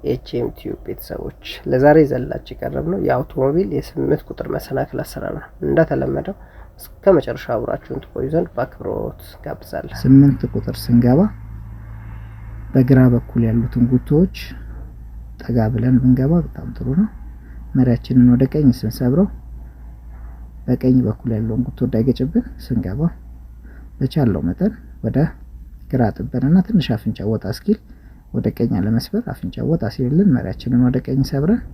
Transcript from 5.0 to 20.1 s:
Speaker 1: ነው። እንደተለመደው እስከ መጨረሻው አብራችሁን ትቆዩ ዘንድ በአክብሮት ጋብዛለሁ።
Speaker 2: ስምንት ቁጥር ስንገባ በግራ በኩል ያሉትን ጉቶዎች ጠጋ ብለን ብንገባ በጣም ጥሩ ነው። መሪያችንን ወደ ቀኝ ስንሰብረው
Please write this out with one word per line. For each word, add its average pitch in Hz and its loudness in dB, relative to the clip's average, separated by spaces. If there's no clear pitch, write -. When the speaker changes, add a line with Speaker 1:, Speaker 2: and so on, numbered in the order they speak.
Speaker 1:
ነው። - -12
እንደተለመደው 143 -2
እስከ - 0
መጨረሻው 127 -2
አብራችሁን - -6
ትቆዩ - -8
ዘንድ 165 -2
በአክብሮት - -8
ጋብዛለሁ። - -12
Speaker 2:
ስምንት 139 8
ቁጥር - -6
ስንገባ 120 4
በግራ 131 6
በኩል 120 0
ያሉትን 117 2
ጉቶዎች 147 2
ጠጋ 117 0
ብለን 123 2
ብንገባ 127 4
በጣም - -10
ጥሩ - -8
ነው። 208 2
መሪያችንን 123 4
ወደ 123 6
ቀኝ 151 2
ስንሰብረው 127 0